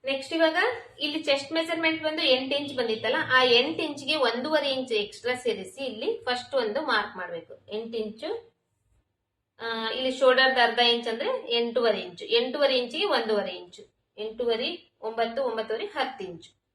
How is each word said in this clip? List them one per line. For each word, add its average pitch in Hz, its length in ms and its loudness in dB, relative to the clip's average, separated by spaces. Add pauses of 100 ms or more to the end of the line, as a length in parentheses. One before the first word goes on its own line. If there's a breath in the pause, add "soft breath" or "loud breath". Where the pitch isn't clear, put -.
ನೆಕ್ಸ್ಟ್ 269 280 -4
ಇವಾಗ 320 220 4 (440)
ಇಲ್ಲಿ 302 240 -4
ಚೆಸ್ಟ್ 277 280 0
ಮೆಜರ್ಮೆಂಟ್ 320 520 0
ಬಂದು 311 180 -2
ಎಂಟು 269 340 2
ಇಂಚ್ 277 200 -4
ಬಂದಿತ್ತಲ್ಲ, 226 480 0
ಆ 254 200 4
ಎಂಟು 262 400 4
ಇಂಚಿಗೆ 285 320 -4
ಒಂದೂವರೆ 277 560 0
ಇಂಚ್ 262 200 -4
ಎಕ್ಸ್ಟ್ರಾ 214 440 -2
ಸೇರಿಸಿ 220 480 -6
ಇಲ್ಲಿ 262 400 -4
ಫಸ್ಟ್ 247 320 -4
ಒಂದು 240 260 0
ಮಾರ್ಕ್ 214 340 -2
ಮಾಡ್ಬೇಕು. 175 380 -10 (160)
ಎಂಟು 226 280 -8
ಇಂಚು, 285 580 -8 (1040)
ಆ, 226 300 -4
ಇಲ್ಲಿ 254 280 -2
ಶೋಲ್ಡರ್‌ದ 254 460 6
ಅರ್ಧ 233 160 2
ಇಂಚ್ 233 280 4
ಅಂದ್ರೆ 233 460 -2
ಎಂಟೂವರೆ 233 460 2
ಇಂಚು. 175 260 -12
ಎಂಟೂವರೆ 254 520 2
ಇಂಚಿಗೆ 247 280 -2
ಒಂದೂವರೆ 214 500 0
ಇಂಚು. - 420 -18 (200)
ಎಂಟೂವರೆ, 233 840 -4
ಒಂಬತ್ತು, 226 420 -2
ಒಂಬತ್ತುವರೆ, 226 420 -2
ಹತ್ತು 269 400 -4
ಇಂಚು. - 380 -16 (120)